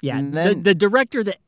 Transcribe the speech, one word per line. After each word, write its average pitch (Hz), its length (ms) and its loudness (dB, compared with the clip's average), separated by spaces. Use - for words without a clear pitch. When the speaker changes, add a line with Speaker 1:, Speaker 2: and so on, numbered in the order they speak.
Speaker 1:
Yeah. 131 160 -4
Speaker 2:
And 139 160 -4
Speaker 1:
The, - 20 -4
Speaker 2:
then 175 280 0
Speaker 1:
the 196 120 4
director 226 480 0
that 196 140 -6